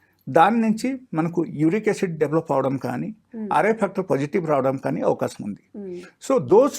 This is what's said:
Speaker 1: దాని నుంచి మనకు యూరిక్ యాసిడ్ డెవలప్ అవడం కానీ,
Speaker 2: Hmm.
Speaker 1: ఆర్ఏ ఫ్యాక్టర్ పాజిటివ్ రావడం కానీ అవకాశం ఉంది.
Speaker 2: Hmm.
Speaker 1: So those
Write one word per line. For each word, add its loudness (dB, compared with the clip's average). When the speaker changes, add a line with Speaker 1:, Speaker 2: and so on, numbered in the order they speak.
Speaker 1:
దాని 4
నుంచి 0
మనకు -2
యూరిక్ 0
యాసిడ్ -2
డెవలప్ 0
అవడం 0
కానీ, -6
Speaker 2:
Hmm. -6
Speaker 1:
ఆర్ఏ 4
ఫ్యాక్టర్ -2
పాజిటివ్ 0
రావడం 2
కానీ -4
అవకాశం -2
ఉంది. -12
Speaker 2:
Hmm. -12
Speaker 1:
So -4
those 6